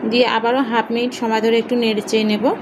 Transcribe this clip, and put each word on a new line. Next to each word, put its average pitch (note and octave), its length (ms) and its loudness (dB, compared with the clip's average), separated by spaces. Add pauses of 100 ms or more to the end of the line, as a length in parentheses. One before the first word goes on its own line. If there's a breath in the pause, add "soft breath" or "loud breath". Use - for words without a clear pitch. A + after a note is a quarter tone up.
(120)
দিয়ে A#3+ 140 4 (100)
আবারও A#3 240 0 (100)
হাফ A#3 240 0
মিনিট B3 260 -2
সময় A3 240 0
ধরে A3+ 180 2
একটু A3+ 200 -2
নেড়ে G#3+ 280 0
চেড়ে A3 220 2
নেব। G#3+ 140 0 (160)